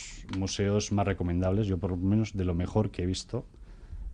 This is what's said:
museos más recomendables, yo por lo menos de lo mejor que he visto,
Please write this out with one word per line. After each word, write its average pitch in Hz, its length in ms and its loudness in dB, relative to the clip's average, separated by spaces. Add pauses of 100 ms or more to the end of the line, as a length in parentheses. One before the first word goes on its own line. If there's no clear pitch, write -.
(380)
museos 101 540 2
más 101 160 4
recomendables, 92 580 2
yo 95 140 2
por 90 120 -2
lo 92 60 -2
menos 104 400 2
de 95 80 2
lo 90 80 2
mejor 90 380 2
que - 120 -4
he - 20 2
visto, 92 400 -4 (680)